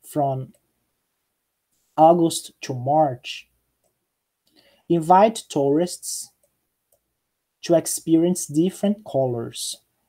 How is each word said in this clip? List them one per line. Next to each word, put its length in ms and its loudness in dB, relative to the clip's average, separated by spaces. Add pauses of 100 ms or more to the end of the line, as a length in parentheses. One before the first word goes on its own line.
from 520 -6 (1400)
August 540 4 (100)
to 100 -10
March, 760 -2 (1400)
invite 480 4 (140)
tourists 800 -2 (1300)
to 120 0
experience 720 0
different 580 -2
colors, 760 -6 (280)